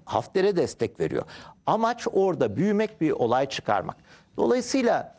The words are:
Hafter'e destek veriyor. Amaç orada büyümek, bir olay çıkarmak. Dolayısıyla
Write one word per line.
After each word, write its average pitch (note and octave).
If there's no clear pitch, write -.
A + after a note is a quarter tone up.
Hafter'e F#3+
destek -
veriyor. -
Amaç A3+
orada C#3+
büyümek, G#3+
bir D#3+
olay B2
çıkarmak. G2+
Dolayısıyla A#3